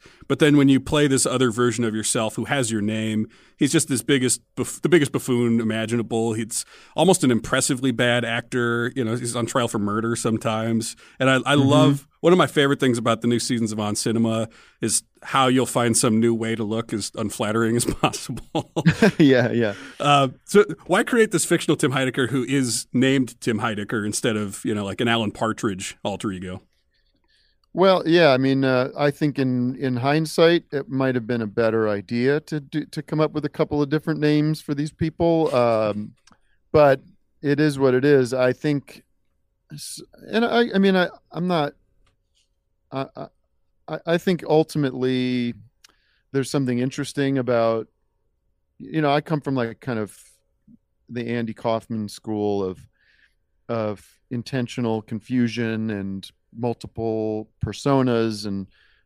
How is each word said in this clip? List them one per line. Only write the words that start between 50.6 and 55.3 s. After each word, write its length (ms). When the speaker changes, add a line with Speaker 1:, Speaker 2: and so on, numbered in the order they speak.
Speaker 2:
the 200
Andy 260
Kaufman 540
school 560
of, 220
of 380
intentional 720
confusion 880